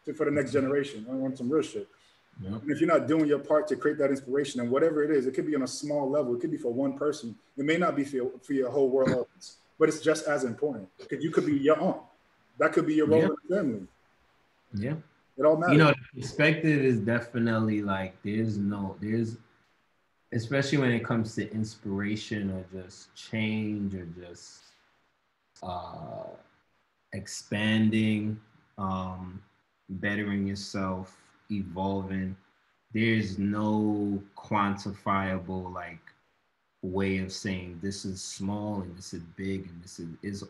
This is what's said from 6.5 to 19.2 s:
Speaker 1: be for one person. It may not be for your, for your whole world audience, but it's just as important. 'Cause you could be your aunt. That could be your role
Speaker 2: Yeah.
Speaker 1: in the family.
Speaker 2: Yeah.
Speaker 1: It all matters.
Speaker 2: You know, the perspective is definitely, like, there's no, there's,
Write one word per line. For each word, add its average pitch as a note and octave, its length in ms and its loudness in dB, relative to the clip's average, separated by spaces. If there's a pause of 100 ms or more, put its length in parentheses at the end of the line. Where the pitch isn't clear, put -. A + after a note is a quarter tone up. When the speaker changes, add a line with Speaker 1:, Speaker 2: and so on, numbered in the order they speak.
Speaker 1:
be D3 80 -4
for A#2+ 140 -2
one C3+ 240 0
person. C#3 380 -2 (240)
It C#3 80 -2
may D#3+ 100 4
not D#3+ 200 2
be C#3+ 80 2
for C#3 120 -6
your, B2 140 0 (120)
for D3 120 -6
your B2+ 160 2
whole C3+ 180 4
world C3 220 4
audience, - 460 -4 (220)
but D#3 120 8
it's D3+ 100 -4
just D#3 260 2
as C#3+ 180 0
important. A#2 440 -4 (100)
'Cause C#3 240 -8
you D#3+ 80 -2
could D#3 160 4
be D3 120 2
your D3+ 200 4
aunt. C#3+ 220 0 (580)
That D3+ 140 4
could E3+ 140 4
be D#3 80 2
your D3+ 120 4
role D#3 140 6
Speaker 2:
Yeah. F#3+ 60 6
Speaker 1:
in - 80 2 (140)
the F3 80 2
family. A2+ 300 0 (880)
Speaker 2:
Yeah. A#2+ 200 -2 (440)
Speaker 1:
It C#3 80 0
all D#3+ 100 8
matters. D#3 160 4
Speaker 2:
You D3 60 10
know, D3+ 160 8 (200)
the B2+ 60 -10
perspective D#3 640 2
is B2 140 4
definitely, A2+ 800 0
like, F#2+ 420 -2
there's G#2+ 360 -2
no, G2+ 420 -2
there's, A2+ 380 -2 (920)